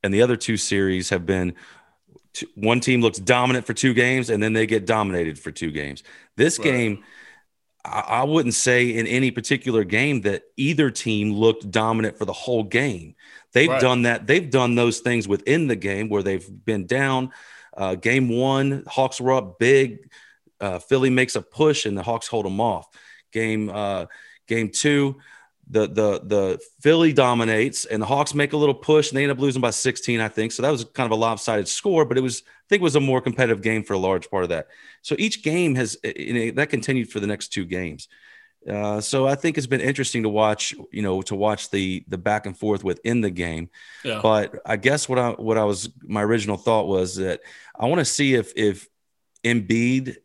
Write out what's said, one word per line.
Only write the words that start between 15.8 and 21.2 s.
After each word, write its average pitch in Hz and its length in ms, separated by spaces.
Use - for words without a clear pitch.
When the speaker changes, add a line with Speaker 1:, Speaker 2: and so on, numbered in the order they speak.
Speaker 1:
where 104 160
they've 95 240
been 101 220
down. 131 440
Uh, 95 200
game 123 340
one, 135 580
Hawks 135 320
were 127 140
up 101 260
big. 127 500
Uh, 92 180
Philly 131 300
makes 127 260